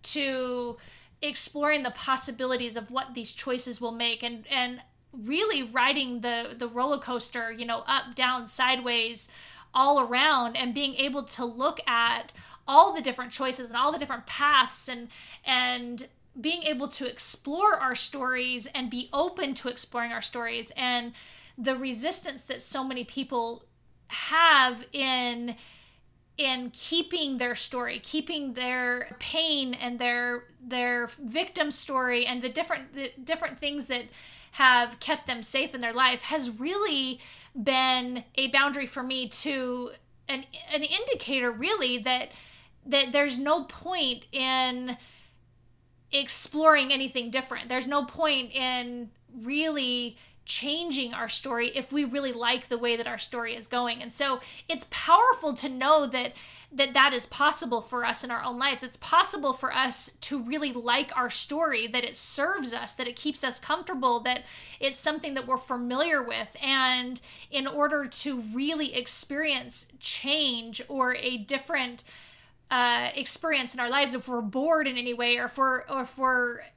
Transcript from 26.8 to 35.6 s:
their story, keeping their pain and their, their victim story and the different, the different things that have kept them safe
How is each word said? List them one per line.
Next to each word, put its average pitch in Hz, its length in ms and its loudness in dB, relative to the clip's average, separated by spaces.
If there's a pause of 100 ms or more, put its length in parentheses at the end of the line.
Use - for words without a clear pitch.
their 247 180 -2
story, 240 440 -2
keeping 302 540 -4
their 247 680 -2
pain 294 540 0
and 240 260 -6
their, 240 460 0 (200)
their 240 440 0 (120)
victim 294 500 -2
story 247 540 0
and 247 160 -4
the 254 80 -4
different, 302 440 -4
the 269 180 -8 (120)
different 320 360 -6
things 285 280 -4
that 240 180 -4 (480)
have 240 460 6
kept - 280 -2
them 233 140 -4
safe 269 340 -2